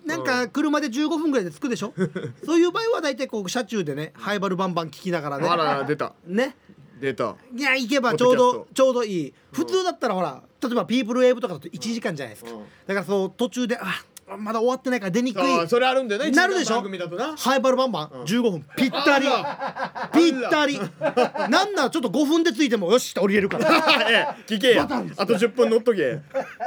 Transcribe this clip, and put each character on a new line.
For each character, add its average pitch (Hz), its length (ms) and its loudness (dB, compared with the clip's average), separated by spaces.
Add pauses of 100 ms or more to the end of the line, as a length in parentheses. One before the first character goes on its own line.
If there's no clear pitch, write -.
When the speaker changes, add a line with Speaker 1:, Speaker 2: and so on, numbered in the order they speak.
Speaker 1:
な 311 100 -4
ん - 60 -8
か 247 240 0
車 294 340 0
で 294 80 -4
十 285 180 -2
五 311 120 -2
分 320 100 -2
ぐ 269 80 2
ら 208 60 0
い - 20 -6
で 165 60 -8
着 - 80 -18
く 285 100 -4
で 233 60 -4
し - 100 -6
ょ？ 240 100 -8
Speaker 2:
う 190 80 -2
ん。 185 80 -2 (140)
<laughs> 123 180 -14
Speaker 1:
そ 311 120 0
う 339 40 6
い 349 60 6
う 349 60 2
場 370 100 -4
合 453 140 0
は 381 60 -4
大 285 140 -2
体 262 120 -4
こ 214 160 -6
う、 185 40 -8
車 247 160 -2
中 202 200 -4
で 147 100 -6
ね、 151 220 -8
ハ 202 180 -4
イ 208 60 0
バ 196 100 -2
ル 185 60 -2
バ 185 100 -2
ン 185 80 -2
バ 165 120 -2
ン - 20 -8
聞 - 160 -16
き 180 80 -4
な 170 100 0
が 147 80 -6
ら 139 80 -4
ね。 156 100 0
Speaker 2:
あ 170 80 4
ら 165 100 2
ら、 143 180 0
出 147 120 0
た。 135 180 -4 (120)
Speaker 1:
ね。 226 300 -2 (440)
Speaker 2:
出 135 140 -2
た。 117 220 -4 (180)
Speaker 1:
い 240 80 -8
や、 269 140 2
行 247 140 -2
け 277 100 2
ば 233 160 2
ち 240 80 2
ょ 247 80 8
う 254 60 6
ど、 247 160 6
Speaker 2:
ポ 226 60 -8
ッ - 0 -
ド - 40 -12
キ - 0 -
ャ - 0 -
ス - 60 -20
ト。 - 60 -20
Speaker 1:
ち 262 60 4
ょ 262 100 6
う - 20 2
ど 240 100 0
い 214 80 -4
い。 160 160 -2
Speaker 2:
う - 40 -16
ん。 - 20 -20 (180)
Speaker 1:
普 - 140 -2
通 370 180 0
だ 359 60 -2
っ - 100 -4
た 269 80 -2
ら 214 80 0
ほ 185 60 0
ら、 135 200 -4 (200)
例 254 100 -2
え 240 40 0
ば 202 100 0
ピ 233 160 0
ー 233 40 -2
プ 226 80 -4
ル 247 60 0
ウ 254 60 4
ェ 247 60 6
ー 254 40 2
ブ 240 60 -8
と 233 80 -2
か 175 60 -6
だ 131 40 -8
と 175 100 -14
一 214 240 -6
時 233 60 -6
間 202 160 -4
じ 139 80 -8
ゃ 120 40 -8
な 110 40 -16
い - 40 -18
で - 40 -20
す 117 60 -18
か。 117 60 -12
Speaker 2:
う - 20 -12
ん。 110 60 -14
う - 20 -16
ん。 101 40 -18 (220)
Speaker 1:
だ 190 60 -2
か 196 80 -2
ら 165 40 -6
そ 190 200 0
う、 190 100 -6
途 247 140 -2
中 247 180 -4
で、 226 140 -2
「あ、 - 560 -12
ま 214 160 -6
だ 226 60 -2
終 233 100 2
わ 254 60 0
っ 262 60 -8
て 262 80 -6
な 247 80 0
い - 40 -6
か 196 60 -6
ら 180 40 -4
出 220 100 0
に 247 120 -2
く 196 80 -2
い」 - 20 2
Speaker 2:
あ 175 200 2
あ、 165 40 -4
そ 240 120 4
れ 247 60 4
あ 254 100 2
る 269 80 2
ん 247 40 -8
だ 208 80 -2
よ 233 80 -2
ね。 220 80 0
Speaker 1:
な 349 160 6
る 381 100 0
で 330 60 2
し - 80 -2
ょ？ 220 40 0
Speaker 2:
一 - 0 -
時 - 0 -
間 - 0 -
番 226 100 -2
組 190 120 -8
だ 170 120 -8
と 170 80 -10
な。 302 180 -4
Speaker 1:
ハ 262 220 0
イ - 20 0
バ 262 120 2
ル 254 60 4
バ 262 100 2
ン 247 40 -4
バ 156 140 -4
ン、 135 160 -14
Speaker 2:
う - 20 -12
ん。 - 20 -12
Speaker 1:
十 208 160 0
五 240 100 2
分。 160 140 -6 (120)
ぴ 254 80 2
っ 262 60 0
た 285 280 2
り。 269 80 0
Speaker 2:
あ - 840 -4
ら。 - 40 2
Speaker 1:
ぴ 330 120 8
っ 311 40 2 (160)
た 302 160 2
り。 277 140 -2 (220)
Speaker 2:
あ 302 120 -2 (260)
ら。 285 100 -2
Speaker 1:
な 349 160 4
ん 415 80 -4
な 330 100 0
ら 240 60 0
ち - 80 -4
ょ - 20 -2
っ - 20 -2
と 220 80 0
五 262 160 0
分 330 180 2
で 320 100 2
着 269 140 2
い - 20 -2
て 226 80 2
も、 180 120 -2
よ 226 100 6
し - 120 -6
っ - 20 -10
て - 60 -2
降 196 80 4
り 196 80 2
れ 208 60 4
る 196 80 0
か 185 80 -4
ら。 311 100 2 (160)
Speaker 2:
<laughs> 277 260 4
え 208 180 4 (120)
え、 - 80 -20
聞 208 140 -4
け 262 100 6
や。 190 120 4
Speaker 1:
バ - 40 -4
タ 262 120 -2
ン 190 80 -6
っ - 20 -10
つ - 20 -10
っ - 40 -14
て。 - 80 -2
Speaker 2:
あ - 20 -2
と 226 120 2
十 220 120 2
分 226 200 2
乗 226 100 4
っ - 20 -6
と 233 120 2
け。 147 280 -2 (460)